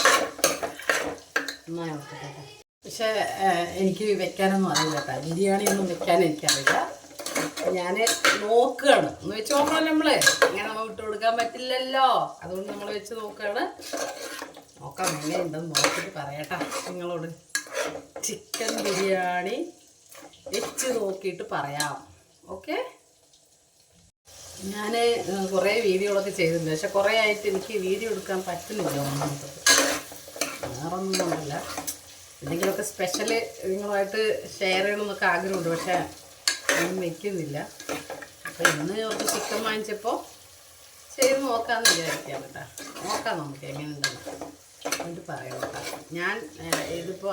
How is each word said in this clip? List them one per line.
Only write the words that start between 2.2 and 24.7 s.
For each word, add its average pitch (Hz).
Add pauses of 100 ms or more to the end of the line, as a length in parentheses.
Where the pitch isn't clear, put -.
കേട്ടോ. 143 (420)
പക്ഷേ, 220 (380)
ഏഹ്, 175 (160)
എനിക്ക് 190 (180)
വെക്കാനൊന്നും 190
അറിയില്ല 156
കേട്ടോ. 127 (120)
ബിരിയാണി 196
ഒന്നും 196
വെക്കാൻ 175 (100)
എനിക്കറിയില്ല. 143 (1040)
ഞാൻ 180 (480)
നോക്കുകയാണ്. 247 (120)
ഒന്ന് 202
വെച്ച് 220
നോക്കണമല്ലോ 311
നമ്മള്. 311 (340)
ഇങ്ങനെ 214
നമ്മൾ 220
വിട്ടു 190
കൊടുക്കാൻ 220
പറ്റില്ലല്ലോ. 262 (320)
അതുകൊണ്ട് 185
നമ്മൾ 202
വെച്ച് 202
നോക്കുകയാണ്. 208 (1160)
നോക്കാം, - (100)
എങ്ങനെയുണ്ടെന്ന് 160
നോക്കിയിട്ട് -
പറയാട്ടോ 147 (320)
നിങ്ങളോട്. 175 (1000)
ചിക്കൻ - (140)
ബിരിയാണി 190 (960)
വെച്ച് 247 (120)
നോക്കിയിട്ട് 190 (120)
പറയാം. 143 (600)
ഓക്കെ, 320 (2000)